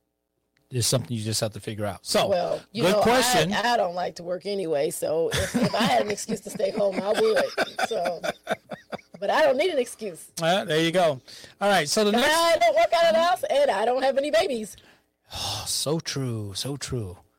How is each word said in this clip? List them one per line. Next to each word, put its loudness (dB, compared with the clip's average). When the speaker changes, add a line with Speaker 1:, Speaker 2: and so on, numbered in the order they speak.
Speaker 1:
there's 0
something 0
you -6
just -2
have -2
to -12
figure -8
out. -6
So, 2
Speaker 2:
Well, -2
you -4
Speaker 1:
good 4
Speaker 2:
know, 4
I, 4
Speaker 1:
question. 2
Speaker 2:
I 2
don't 0
like -6
to -16
work -8
anyway, -2
so -2
if, -2
if 0
I 0
had 2
an -4
excuse -6
to -14
stay -2
home, 0
I -2
would. 2
So, -4
but -4
I 4
don't 6
need 2
an 0
excuse. -6
Speaker 1:
Uh, 2
there 0
you 2
go. 2
All 2
right. 2
So 2
the 4
Speaker 2:
And 2
Speaker 1:
next 2
Speaker 2:
I 4
don't 4
work 4
out 4
of 4
the 4
house, 2
and 4
I 0
don't 0
have 2
any 0
babies. 0
Speaker 1:
Oh, -8
so -2
true. -6
So -8
true. -8